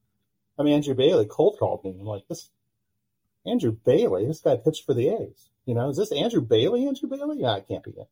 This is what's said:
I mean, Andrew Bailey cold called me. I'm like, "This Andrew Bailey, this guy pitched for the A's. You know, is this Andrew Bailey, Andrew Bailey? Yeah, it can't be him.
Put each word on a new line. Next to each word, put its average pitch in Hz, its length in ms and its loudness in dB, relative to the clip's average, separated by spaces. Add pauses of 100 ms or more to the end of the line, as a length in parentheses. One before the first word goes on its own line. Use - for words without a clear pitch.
(600)
I 143 40 0
mean, 147 120 4
Andrew 143 180 0
Bailey 127 320 4
cold 165 320 2
called 92 260 -2
me. 95 140 -10
I'm 98 80 -14
like, 104 220 -10
"This - 220 -14 (1000)
Andrew 190 240 0
Bailey, 123 560 2
this 156 140 -6
guy 135 160 2
pitched - 280 -2
for 139 80 0
the 120 160 2
A's. - 400 -8 (160)
You 123 80 -4
know, 120 160 0
is 135 80 -4
this 208 140 -2
Andrew 175 300 0
Bailey, 139 460 2
Andrew 277 220 -6
Bailey? 285 300 -6
Yeah, 202 160 0
it - 120 -10
can't 95 160 -8
be - 80 -14
him. - 200 -16